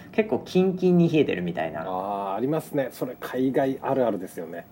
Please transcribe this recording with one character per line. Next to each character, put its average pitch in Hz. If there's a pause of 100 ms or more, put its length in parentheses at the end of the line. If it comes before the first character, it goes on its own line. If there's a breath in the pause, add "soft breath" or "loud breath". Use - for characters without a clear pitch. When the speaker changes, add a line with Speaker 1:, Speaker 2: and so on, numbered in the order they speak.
(120)
Speaker 1:
結 220
構 120
キ -
ン 185
キ 185
ン 175
に 170
冷 156
え 131
て 90
る 90
み 87
た 80
い 78
な。 78
Speaker 2:
あ 98
ー、 -
あ 104
り 127
ま 156
す -
ね。 135
そ -
れ 123
海 131
外 135
あ 135
る 127
あ 110
る 98
で 90
す -
よ 87
ね。 85